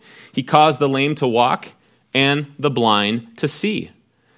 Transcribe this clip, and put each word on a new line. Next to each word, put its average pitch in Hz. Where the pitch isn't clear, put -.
He 139
caused 151
the 143
lame 139
to 139
walk 123
and 143
the 143
blind 110
to 151
see. -